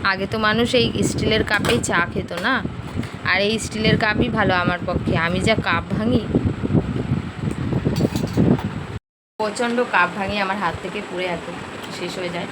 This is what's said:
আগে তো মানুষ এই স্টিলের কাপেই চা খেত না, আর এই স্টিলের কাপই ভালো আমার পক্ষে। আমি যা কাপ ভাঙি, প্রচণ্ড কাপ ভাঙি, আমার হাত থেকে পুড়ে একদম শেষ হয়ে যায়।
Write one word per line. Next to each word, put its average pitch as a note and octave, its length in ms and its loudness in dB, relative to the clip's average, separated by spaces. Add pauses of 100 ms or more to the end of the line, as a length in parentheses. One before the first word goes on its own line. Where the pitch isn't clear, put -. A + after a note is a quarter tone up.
(120)
আগে F#3+ 220 0
তো A3 40 -2 (100)
মানুষ A3+ 200 4 (120)
এই A#3 60 6 (240)
স্টিলের G#3+ 420 2
কাপেই G#3+ 280 2 (100)
চা F#3+ 100 4 (140)
খেত F#3 180 -4 (140)
না, B3+ 80 2 (760)
আর F3+ 180 2
এই A3 60 2 (120)
স্টিলের A3 380 2
কাপই A3 240 2 (100)
ভালো F#3+ 160 4 (100)
আমার F3 240 2
পক্ষে। F3 260 0 (140)
আমি F3+ 200 0
যা A3 80 4 (120)
কাপ E3+ 160 0 (120)
ভাঙি, A3+ 260 2 (3250)
প্রচণ্ড A#3 380 0 (160)
কাপ F3+ 240 4
ভাঙি, G3 180 -2 (100)
আমার F#3+ 180 -2
হাত E3 200 0
থেকে F#3+ 160 -6 (100)
পুড়ে F3+ 160 -4 (100)
একদম E3+ 200 -10 (420)
শেষ F3 220 -6
হয়ে F3 160 -4
যায়। F3 160 -6